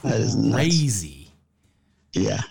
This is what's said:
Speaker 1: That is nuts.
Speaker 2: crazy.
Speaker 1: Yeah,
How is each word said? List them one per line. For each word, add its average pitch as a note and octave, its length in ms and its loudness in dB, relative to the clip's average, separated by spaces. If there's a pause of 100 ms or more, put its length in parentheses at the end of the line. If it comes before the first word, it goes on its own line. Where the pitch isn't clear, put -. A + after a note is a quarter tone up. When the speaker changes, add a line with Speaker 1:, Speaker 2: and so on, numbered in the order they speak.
Speaker 1:
That A2+ 180 0
is G#2+ 160 0
nuts. A2 200 2
Speaker 2:
crazy. B2 720 0 (840)
Speaker 1:
Yeah, G2 380 -2